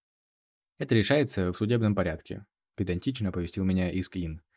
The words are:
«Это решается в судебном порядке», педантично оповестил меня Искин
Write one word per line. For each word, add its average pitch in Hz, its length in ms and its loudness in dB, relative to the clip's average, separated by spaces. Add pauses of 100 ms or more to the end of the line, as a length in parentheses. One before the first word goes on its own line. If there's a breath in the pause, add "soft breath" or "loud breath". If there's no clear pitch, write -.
(800)
«Это 139 160 0
решается 110 580 2
в - 40 -6
судебном 110 380 2
порядке», 90 500 -4 (320)
педантично 101 520 -2
оповестил 90 360 -4
меня 92 260 2
Искин 87 520 -6 (140)